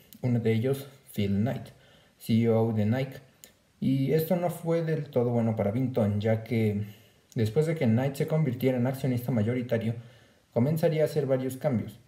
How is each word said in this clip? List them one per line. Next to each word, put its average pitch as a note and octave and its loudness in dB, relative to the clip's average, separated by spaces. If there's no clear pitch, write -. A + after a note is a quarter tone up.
Uno A#2+ 0
de A2 2
ellos, C3 0
Phil G2+ 0
Knight, A#2+ -2
C A2+ 2
E A#2 4
O A2+ 2
de G#2+ 2
Nike. C3 0
Y C3+ 2
esto D#3+ 2
no E3+ -2
fue E3 -2
del D3+ -2
todo B2 0
bueno A#2 0
para G2+ 0
Vinton, A2+ 0
ya A2 0
que G#2+ -2
después A#2 0
de D#3+ -2
que C#3 -2
Knight B2 2
se - -2
convirtiera C3 0
en A#2+ 0
accionista C3 -2
mayoritario, A#2 0
comenzaría D#3 2
a - 6
hacer D3 0
varios C3 0
cambios, A#2+ -2